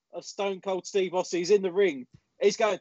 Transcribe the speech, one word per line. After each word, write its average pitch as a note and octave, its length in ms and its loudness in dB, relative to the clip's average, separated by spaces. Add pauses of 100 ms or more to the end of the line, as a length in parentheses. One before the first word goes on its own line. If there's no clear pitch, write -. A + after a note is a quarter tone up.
(140)
of F3 120 -12
Stone G3 360 -6
Cold F#3+ 240 -4
Steve F#3 280 0
Austin. F3+ 260 -2
He's F3 120 0
in G#3 100 6
the F#3 100 -2
ring. E3+ 360 0 (340)
He's G3+ 160 4
going, G#3 240 0